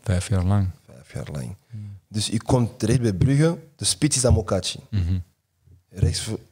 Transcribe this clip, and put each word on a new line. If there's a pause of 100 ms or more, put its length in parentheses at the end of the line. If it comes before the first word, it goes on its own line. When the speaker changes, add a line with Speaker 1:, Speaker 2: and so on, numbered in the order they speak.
Speaker 1:
Vijf
jaar
lang. (180)
Speaker 2:
Vijf
jaar
lang. (140)
Speaker 1:
Mhm. (280)
Speaker 2:
Dus
u
komt
terecht
bij
Brugge, (180)
de
spits
is
Amokachi. (120)
Speaker 1:
Mhm. (880)
Speaker 2:
Rechts
v-, (200)